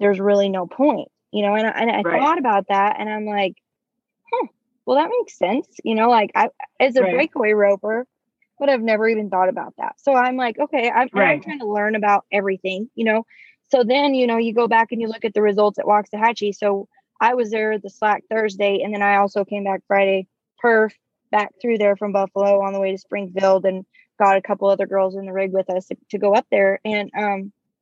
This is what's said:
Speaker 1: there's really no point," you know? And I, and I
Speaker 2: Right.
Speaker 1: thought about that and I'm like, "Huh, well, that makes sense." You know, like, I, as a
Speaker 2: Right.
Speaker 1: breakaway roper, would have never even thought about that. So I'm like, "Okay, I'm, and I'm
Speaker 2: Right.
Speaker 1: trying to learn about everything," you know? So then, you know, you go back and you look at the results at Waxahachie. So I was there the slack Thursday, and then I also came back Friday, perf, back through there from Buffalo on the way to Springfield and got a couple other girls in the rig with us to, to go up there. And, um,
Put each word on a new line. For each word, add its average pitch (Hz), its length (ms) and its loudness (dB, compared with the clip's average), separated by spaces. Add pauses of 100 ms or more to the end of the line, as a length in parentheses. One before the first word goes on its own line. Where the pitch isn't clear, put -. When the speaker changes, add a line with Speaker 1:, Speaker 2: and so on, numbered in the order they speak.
Speaker 1:
there's 202 180 2
really 202 300 2
no 185 180 -4
point," 254 420 0 (240)
you 208 120 -2
know? 202 100 0
And 220 120 0
I, 214 40 0
and 233 200 -2
I 208 120 0
Speaker 2:
Right. 170 180 0
Speaker 1:
thought 320 180 2
about 208 300 0
that 196 300 0
and 214 100 -6
I'm 214 160 -6
like, 202 300 -2 (800)
"Huh, 480 160 -4 (360)
well, 254 120 0
that 311 140 0 (100)
makes - 180 -10
sense." 220 300 -2 (160)
You 220 100 -2
know, 220 160 2
like, 220 240 2
I, 208 140 2 (320)
as 254 160 2
a 254 60 4
Speaker 2:
Right. 190 120 0
Speaker 1:
breakaway 254 380 0
roper, 208 520 0 (540)
would 277 100 0
have 262 140 2
never 220 260 0
even 214 220 -2
thought 185 180 2
about - 300 -8
that. - 220 -8
So 277 140 0
I'm 254 220 2
like, 240 220 -4
"Okay, 269 320 0
I'm, 240 240 2
and 202 80 2
I'm 175 140 4
Speaker 2:
Right. 147 60 -10
Speaker 1:
trying 294 180 -10
to 226 60 -8
learn 208 280 -2
about 208 380 2
everything," 196 640 -4
you 226 80 -4
know? 220 200 0 (460)
So 254 140 4
then, 277 300 2
you 254 120 2
know, 226 120 0
you 226 140 -2
go 233 140 2
back 226 240 2
and 226 100 -6
you 226 60 -4
look 220 180 -8
at 214 100 -4
the 208 80 2
results 208 360 2
at 185 60 -6
Waxahachie. 208 720 0
So 202 320 -2 (320)
I 233 140 4
was 233 180 -2
there 214 260 -2
the 196 120 -12
slack 208 380 -2
Thursday, 202 540 0
and 208 100 -6
then 202 100 -4
I 202 140 4
also 202 280 0
came 202 200 -6
back 190 220 -4
Friday, 196 400 2 (380)
perf, 220 280 2 (380)
back 208 320 0
through 233 160 0
there 202 180 2
from 208 160 -6
Buffalo 196 480 2
on 196 120 -4
the 196 80 -6
way 190 100 -2
to 190 80 -6
Springfield 190 680 0
and 190 200 -2 (320)
got 196 180 4
a 190 60 0
couple 196 260 -2
other 196 180 0
girls 190 280 -2
in 196 120 -10
the 185 60 -12
rig 190 200 -2
with 185 180 -2
us 185 180 -4
to, - 80 -10 (140)
to 208 80 -8
go 202 160 2
up 247 160 2
there. 196 340 2
And, 208 320 -4
um, 202 360 -6 (280)